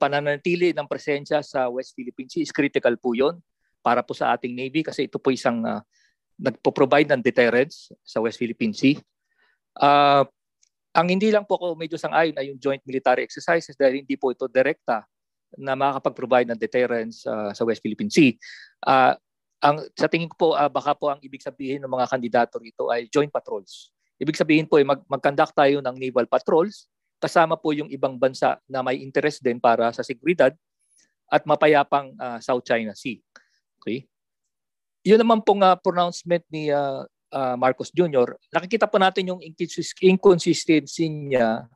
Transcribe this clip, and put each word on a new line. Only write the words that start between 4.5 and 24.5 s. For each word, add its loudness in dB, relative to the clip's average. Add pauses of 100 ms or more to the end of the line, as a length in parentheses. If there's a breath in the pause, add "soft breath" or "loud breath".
Navy -6
kasi -4
ito -8
po 0
isang, 0
ah, -6 (560)
nagpo-provide 2
ng 0
deterrence 0
sa -10
West -6
Philippine -4
Sea. 0 (800)
Ah, 4 (680)
ang 2
hindi 2
lang 2
po 0
ako -4
medyo -10
sang-ayon -2
ay -8
yung -14
joint -4
military 0
exercises -4
dahil 2
hindi -6
po -2
ito -8
direkta -2 (480)
na -6
makakapag-provide 0
ng -6
deterrence, -4
ah, -6
sa -4
West -2
Philippine -4
Sea. 4 (480 loud breath)
Ah, 4 (480)
ang, 2 (100)
sa 0
tingin -2
ko -16
po, 2 (100)
ah, 2
baka -2
po -4
ang -10
ibig -10
sabihin -8
ng -8
mga -2
kandidato -2
rito -8
ay -4
joint 0
patrols. -10 (240)
Ibig -4
sabihin 2